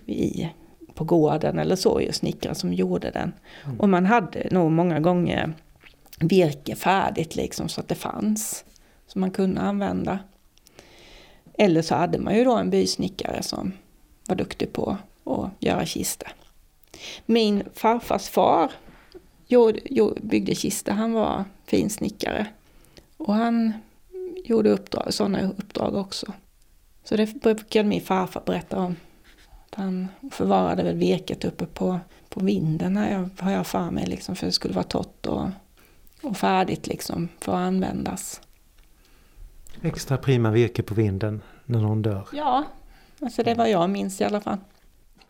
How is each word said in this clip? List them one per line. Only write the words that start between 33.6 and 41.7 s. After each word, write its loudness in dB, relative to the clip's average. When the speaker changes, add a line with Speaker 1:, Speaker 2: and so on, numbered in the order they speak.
Speaker 1:
för -2
mig, -2
liksom, -6
för -4
det -2
skulle -4
vara -2
torrt -6
och, -2
och -6
färdigt 0
liksom, -6
för -4
att 0
användas. -4
Speaker 2:
Extra -2
prima 2
virke 4
på -8
vinden 0
när 0